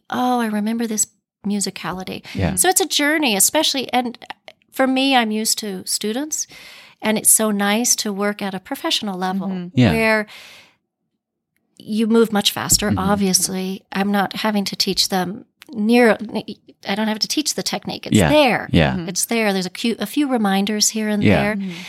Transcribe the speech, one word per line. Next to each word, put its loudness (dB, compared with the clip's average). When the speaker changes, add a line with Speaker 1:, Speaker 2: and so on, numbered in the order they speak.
Speaker 1:
"Oh, 0
I -2
remember -2
this -4
musicality." -6
Speaker 2:
Yeah. 0
Speaker 1:
So 2
it's 4
a -2
journey, 2
especially, 0
and -2
for 2
me, 2
I'm 2
used -2
to -8
students, -4
and 0
it's 0
so 2
nice 0
to -4
work -4
at -4
a -8
professional -6
level -4
Speaker 3:
Mm-hmm. -4
Speaker 2:
Yeah. 6
Speaker 1:
where 2
you -2
move 6
much 2
faster. 0
Speaker 2:
Mm-hmm. 2
Speaker 1:
Obviously, 0
I'm 0
not 0
having 0
to -8
teach 0
them -4
near, 4
I -2
don't -2
have -2
to -2
teach -2
the -4
technique. -8
It's 2
Speaker 2:
Yeah. 4
Speaker 1:
there. 2
Speaker 2:
Yeah. 4
Speaker 3:
Mm-hmm. -6
Speaker 1:
It's -4
there. 0
There's -2
a -6
few, -2
a -4
few 0
reminders 2
here -2
and 0
Speaker 2:
Yeah. 6
Speaker 1:
there. 0
Speaker 3:
Mm-hmm. -6